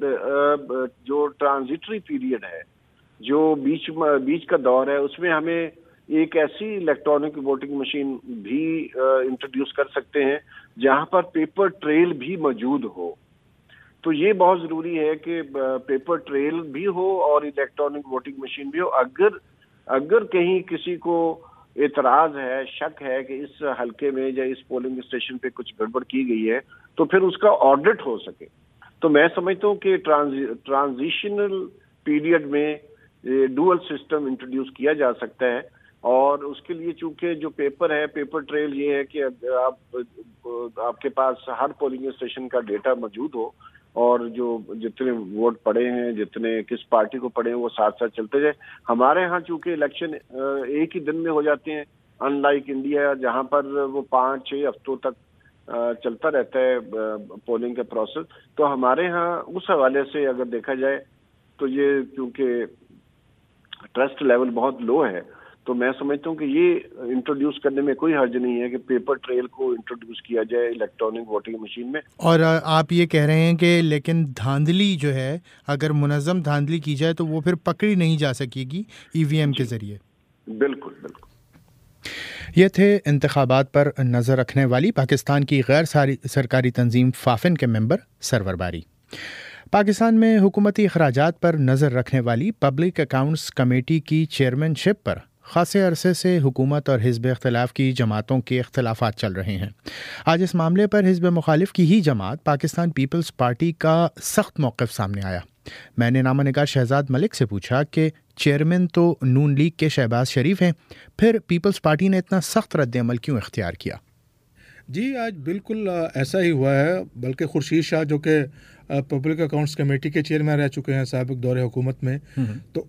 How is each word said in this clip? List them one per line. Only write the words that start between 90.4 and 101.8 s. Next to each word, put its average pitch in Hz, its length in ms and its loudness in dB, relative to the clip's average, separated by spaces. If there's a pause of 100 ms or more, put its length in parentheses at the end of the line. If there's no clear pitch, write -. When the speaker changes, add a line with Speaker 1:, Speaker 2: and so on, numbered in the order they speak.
Speaker 2:
اخراجات 156 560 2
پر 170 120 4
نظر 135 400 4
رکھنے 127 260 0
والی 120 320 0
public 151 480 0
accounts 143 520 0
کمیٹی 127 480 2
کی 156 260 0
چیئرمین 143 500 0
شپ - 280 0
پر 92 120 -2 (260)
خاصے 175 400 0
عرصے 180 320 2
سے 180 260 2
حکومت 135 500 0
اور 127 140 4
حزب 120 240 0
اختلاف 123 460 0
کی 131 180 2
جماعتوں 117 500 0
کے 127 180 -2
اختلافات 117 560 -2
چل 101 180 -4
رہے 95 240 -4
ہیں۔ 98 120 -4 (560)
آج 170 180 4
اس 180 120 -2
معاملے 175 320 2
پر 208 160 2
حزب 180 220 4
مخالف 170 460 2
کی 180 120 2